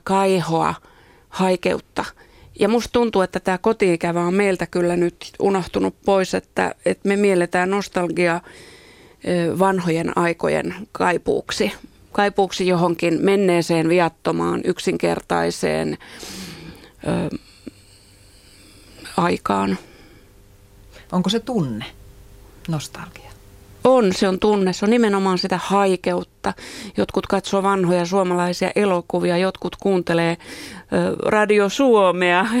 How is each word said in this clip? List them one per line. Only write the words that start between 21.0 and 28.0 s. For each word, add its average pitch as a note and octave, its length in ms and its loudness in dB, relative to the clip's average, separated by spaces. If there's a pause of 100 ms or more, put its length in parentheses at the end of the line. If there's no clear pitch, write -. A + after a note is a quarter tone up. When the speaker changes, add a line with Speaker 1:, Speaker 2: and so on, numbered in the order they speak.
Speaker 2:
Onko F3+ 180 0
se A3+ 100 0
tunne, C#3 440 -4 (840)
nostalgia? - 600 -10 (560)
Speaker 1:
On, B3 280 6
se G3+ 160 0
on F#3 100 0
tunne. G3+ 340 2
Se G3+ 120 -6
on G#3 60 2
nimenomaan G3 480 2
sitä F#3 240 -2
haikeutta. F#3 920 -2 (420)
Jotkut G3+ 300 -2
katsoo G3 360 -2
vanhoja F3+ 440 2